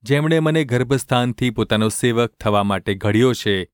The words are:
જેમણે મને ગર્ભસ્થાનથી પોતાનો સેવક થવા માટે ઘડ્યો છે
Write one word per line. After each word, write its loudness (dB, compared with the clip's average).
જેમણે 0
મને 2
ગર્ભસ્થાનથી 0
પોતાનો 0
સેવક 0
થવા 2
માટે -2
ઘડ્યો 2
છે -2